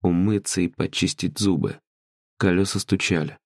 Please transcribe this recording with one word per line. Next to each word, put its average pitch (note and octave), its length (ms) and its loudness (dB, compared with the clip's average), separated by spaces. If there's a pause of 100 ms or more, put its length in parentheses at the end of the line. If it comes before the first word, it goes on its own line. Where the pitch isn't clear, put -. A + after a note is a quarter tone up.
Умыться F#2 600 0
и F2+ 60 0
почистить - 720 -4
зубы. F#2+ 400 0 (580)
Колеса F#2+ 420 2
стучали. D#2+ 680 -2